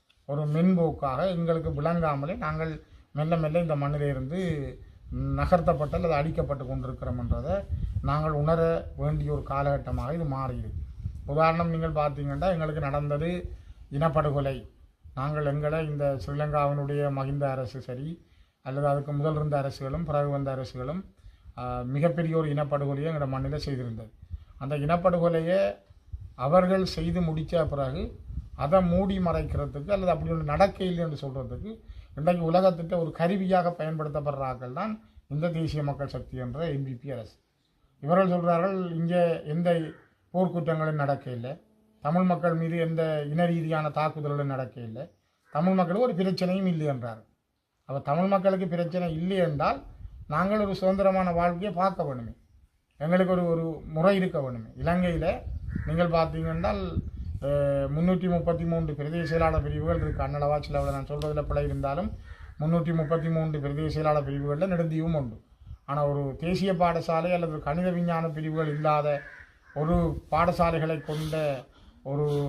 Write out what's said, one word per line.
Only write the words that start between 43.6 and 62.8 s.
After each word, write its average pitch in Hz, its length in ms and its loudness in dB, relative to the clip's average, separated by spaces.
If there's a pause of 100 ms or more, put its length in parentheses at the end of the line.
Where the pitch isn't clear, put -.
தாக்குதல்களும் 147 640 -2
நடக்க 131 280 -6
இல்லை, 117 220 -10 (500)
தமிழ் 175 200 4
மக்களுக்கு 190 340 2
ஒரு 220 80 0
பிரச்சனையும் 185 520 0
இல்லை" 160 200 0
என்றார். 117 340 -4 (680)
அப்ப 139 120 -4
தமிழ் 160 260 2
மக்களுக்கு 190 400 4
பிரச்சனை 175 460 -2
இல்லை 175 240 0
என்றால் 170 420 2 (480)
நாங்கள் 196 380 2
ஒரு 196 100 -2
சுதந்திரமான 190 560 4
வாழ்க்கையை 175 420 2
பார்க்க 185 300 0
வேணுமே, 123 300 -6 (640)
எங்களுக்கு 180 340 4
ஒரு, 180 120 2
ஒரு 165 200 0 (220)
முறை 160 280 4
இருக்க 185 240 0
வேணுமே. 120 380 -6
இலங்கையில 165 500 0 (580)
நீங்கள் 165 320 2
பார்த்தீங்கன்னால், 165 640 0 (580)
அஹ், 139 480 0
முன்னூற்றி 175 400 2
முப்பத்தி 165 360 0
மூன்று 165 280 0
பிரதேச 151 300 -4
செயலாளர் 160 400 2
பிரிவுகள் 151 380 0
இருக்கு. 151 220 -2
அன்னளவா 147 360 0
சில 143 220 -2 (100)
நான் 139 160 -4
சொல்றதுல 151 340 -2
பிழை 143 220 0
இருந்தாலும் 139 460 -2 (500)
முன்னூற்றி 165 360 2